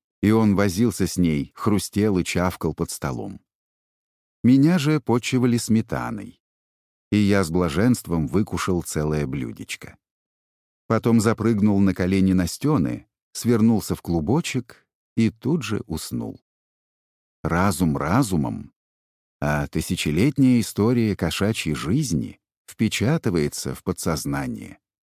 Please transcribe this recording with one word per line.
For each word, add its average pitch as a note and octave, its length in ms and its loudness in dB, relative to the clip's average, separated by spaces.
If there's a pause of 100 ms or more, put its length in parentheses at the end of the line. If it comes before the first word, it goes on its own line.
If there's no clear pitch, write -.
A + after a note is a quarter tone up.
(220)
и G2+ 100 4
он G#2+ 240 4
возился G2 520 0
с - 100 -4
ней, D#2 380 0
хрустел G2+ 640 0
и F2 60 0
чавкал F2 500 -2
под E2 180 -4
столом. C2 500 -8 (1000)
Меня C#3 360 6
же D3 220 0
почивали A#2+ 560 0
сметаной, A2+ 840 -2 (680)
и G#2 60 4
я G2 260 4
с D#2+ 80 -2
блаженством E2+ 760 0
выкушал F#2 540 -2
целое D2+ 460 -2
блюдечко. C2 680 -10 (920)
Потом A2+ 320 2
запрыгнул G#2+ 600 2
на F#2+ 140 4
колени F#2+ 380 2
Настёны, F2+ 760 -2 (260)
свернулся A2+ 640 2
в - 60 -14
клубочек G2 880 -4 (300)
и A2+ 120 2
тут D3+ 340 -2
же G#2+ 240 -6
уснул. A#1+ 520 -8 (1040)
Разум E2+ 540 0
разумом, D2+ 760 -2 (680)
а D2 260 -2
тысячелетняя A2+ 960 0
история A2 540 0
кошачьей F#2+ 600 -2
жизни — F#2+ 640 -4 (300)
впечатывается G2+ 1040 -2
в - 100 -12
подсознание, G#2 960 -6 (300)